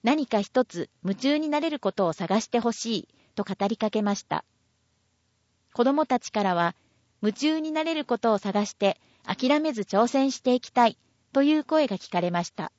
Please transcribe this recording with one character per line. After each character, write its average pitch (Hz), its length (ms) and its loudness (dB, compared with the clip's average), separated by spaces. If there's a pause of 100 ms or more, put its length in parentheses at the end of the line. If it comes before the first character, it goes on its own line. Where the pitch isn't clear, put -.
何 269 240 2
か 214 140 0
一 247 240 0
つ - 260 -6 (120)
夢 196 120 -2
中 285 240 0
に 311 100 -2
な 294 120 0
れ 302 100 -2
る 302 80 -6
こ 190 140 -2
と 190 140 0
を 160 60 0
探 190 280 0
し - 80 -12
て 240 120 0
ほ 233 100 0
し 226 260 -6
い - 120 -6 (260)
と 202 100 -4
語 196 220 -4
り 220 100 -2
か 214 140 -2
け 214 120 -2
ま 202 120 2
し - 100 -8
た。 - 200 -4 (1300)
子 240 120 0
ど 269 80 4
も 302 140 0
た 247 140 0
ち - 100 -14
か 208 120 -2
ら 190 120 0
は、 170 220 0 (460)
夢 208 100 0
中 311 260 0
に 311 140 -6
な 311 100 -2
れ 320 120 -2
る 302 100 -4
こ 240 140 -2
と 226 140 2
を 202 60 2
探 208 280 -2
し - 80 -14
て、 - 260 0 (240)
諦 262 360 0
め 311 120 -2
ず 214 100 -4
挑 208 240 2
戦 269 240 0
し - 100 -10
て 247 140 2
い 254 60 0
き - 100 -18
た 240 160 4
い - 120 -2 (340)
と 269 100 4
い 294 120 4
う 302 100 0
声 311 220 2
が 196 120 -4
聞 - 140 -12
か 180 80 2
れ 175 100 0
ま 175 140 -2
し - 80 -12
た。 - 260 -8